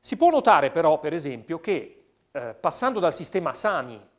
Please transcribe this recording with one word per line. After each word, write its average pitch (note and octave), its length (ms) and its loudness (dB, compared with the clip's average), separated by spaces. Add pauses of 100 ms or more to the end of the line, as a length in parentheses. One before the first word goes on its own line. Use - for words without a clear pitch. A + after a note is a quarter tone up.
Si - 160 -8
può E4+ 140 6
notare G3+ 400 4
però, D#3 280 2
per D3+ 140 -6
esempio, D3 480 -8
che, E3 440 -6 (260)
eh, A#2+ 280 -10
passando A3+ 400 -2
dal E3+ 140 0
sistema E3+ 400 -4
sami B2+ 480 -6 (180)